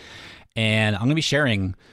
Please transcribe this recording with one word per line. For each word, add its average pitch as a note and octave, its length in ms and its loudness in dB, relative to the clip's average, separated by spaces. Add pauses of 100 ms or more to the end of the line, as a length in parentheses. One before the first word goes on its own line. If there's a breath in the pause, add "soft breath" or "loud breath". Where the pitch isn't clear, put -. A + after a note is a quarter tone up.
(540 loud breath)
And A2 400 2
I'm F#2+ 80 -4
gonna C3+ 120 2
be D#3+ 60 0
sharing A2+ 540 0 (180 soft breath)